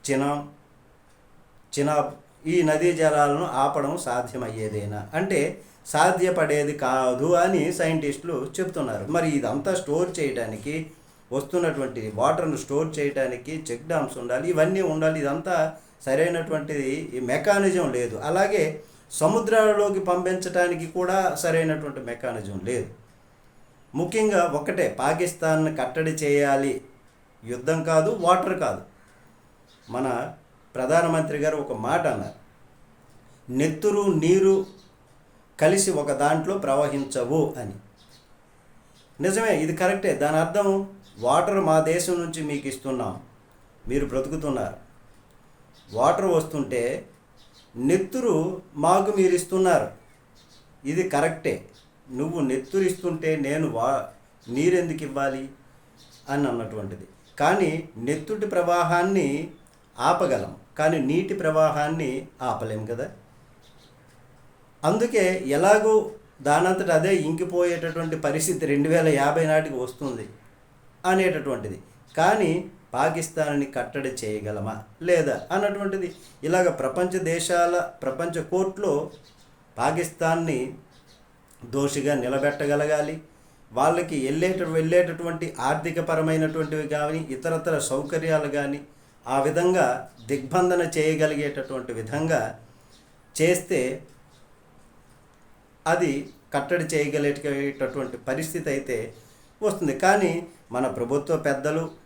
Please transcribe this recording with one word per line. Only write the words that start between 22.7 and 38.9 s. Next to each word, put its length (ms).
ముఖ్యంగా 500
ఒకటే, 540
పాకిస్తాన్ను 800
కట్టడి 340
చేయాలి, 680
యుద్ధం 400
కాదు, 260
వాటర్ 400
కాదు. 200
మన 420
ప్రధానమంత్రి 640
గారు 180
ఒక 160
మాట 340
అన్నారు, 260
"నెత్తురు, 500
నీరు 640
కలిసి 300
ఒక 220
దాంట్లో 460
ప్రవహించవు" 1000
అని. 140